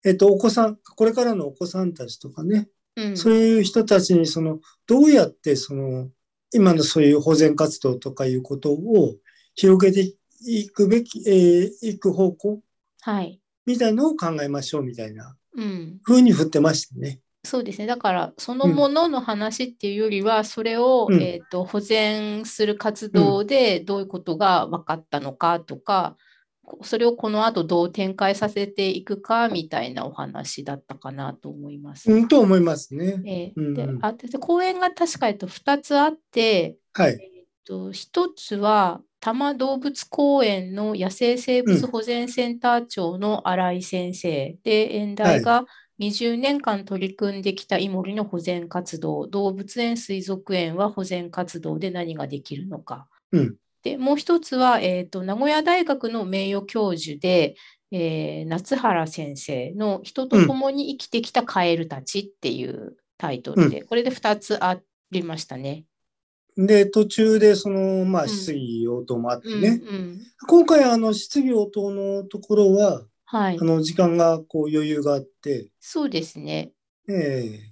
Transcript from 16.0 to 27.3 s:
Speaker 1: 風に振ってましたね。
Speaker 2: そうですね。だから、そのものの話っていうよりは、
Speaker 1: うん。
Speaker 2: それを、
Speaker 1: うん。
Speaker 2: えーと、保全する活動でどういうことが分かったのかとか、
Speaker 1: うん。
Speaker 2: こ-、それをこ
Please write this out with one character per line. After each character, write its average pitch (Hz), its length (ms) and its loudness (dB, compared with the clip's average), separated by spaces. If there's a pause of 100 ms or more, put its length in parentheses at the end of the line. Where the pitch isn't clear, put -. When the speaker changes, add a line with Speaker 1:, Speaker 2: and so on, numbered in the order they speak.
Speaker 1:
風 254 200 6
に 233 100 8
振 160 120 2
っ - 20 0
て 156 120 0
ま 156 160 4
し - 140 -6
た 127 80 -20
ね。 135 240 -10 (240)
Speaker 2:
そ 262 140 -6
う 240 60 -4
で 202 80 -10
す 190 60 -14
ね。 208 80 -8
だ 233 100 -4
か 220 160 -2
ら、 170 260 -4
そ 240 180 -10
の 269 100 2
も 285 220 4
の 311 180 2
の 277 140 -2
話 220 440 -6
っ 247 120 -12
て 208 120 -8
い 202 40 -4
う - 20 -6
よ 214 160 -2
り 196 120 -2
は、 220 160 2
Speaker 1:
う - 20 2
ん。 214 40 -4
Speaker 2:
そ 220 200 -10
れ 226 120 -2
を、 240 320 2
Speaker 1:
う 190 80 4
ん。 170 60 4
Speaker 2:
え 170 240 -4
ー - 40 -20
と、 180 140 -4
保 202 140 -6
全 214 680 -2
す 214 220 -2
る 208 100 -2
活 214 340 -6
動 196 340 4
で 233 340 2
ど 196 200 -4
う - 20 -4
い - 20 -6
う 190 60 -8
こ 190 100 -10
と 170 180 -6
が 185 300 4
分 170 180 -8
か 160 100 -4
っ 160 140 -12
た 143 120 -4
の 139 120 -10
か 170 280 0
と 156 160 -16
か、 185 400 -2 (480)
Speaker 1:
う - 120 -20
ん。 - 20 -20
Speaker 2:
こ-、 196 60 -20
そ 220 140 -4
れ 233 80 2
を 240 100 2
こ 220 140 -6